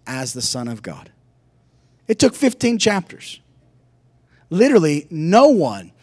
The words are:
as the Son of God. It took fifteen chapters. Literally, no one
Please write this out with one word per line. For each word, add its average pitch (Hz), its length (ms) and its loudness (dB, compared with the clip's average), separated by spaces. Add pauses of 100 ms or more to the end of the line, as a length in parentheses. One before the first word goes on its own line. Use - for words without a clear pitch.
as 127 260 -10
the 123 80 -12
Son 120 260 -6
of 113 140 -12
God. - 300 -18 (960)
It 226 100 -2
took 247 160 2
fifteen 240 440 -2
chapters. - 640 -6 (1080)
Literally, 175 600 2
no 180 400 4
one 117 420 -2 (120)